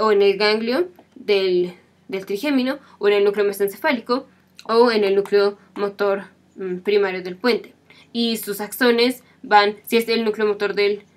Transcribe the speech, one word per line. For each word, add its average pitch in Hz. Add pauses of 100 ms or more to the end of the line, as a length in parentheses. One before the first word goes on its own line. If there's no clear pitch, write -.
o 214
en 202
el 196
ganglio 226 (260)
del, 185 (360)
del 190
trigémino, 262 (200)
o 202
en 208
el 202
núcleo 202
mesencefálico, 226 (400)
o 233
en 214
el 196
núcleo 202 (200)
motor, 202 (320)
mm, 180
primario 196
del 180
puente. - (380)
Y 233
sus 202
axones 240 (200)
van, 208
si 226
es 226
el 226
núcleo 214
motor 202
del, 202 (120)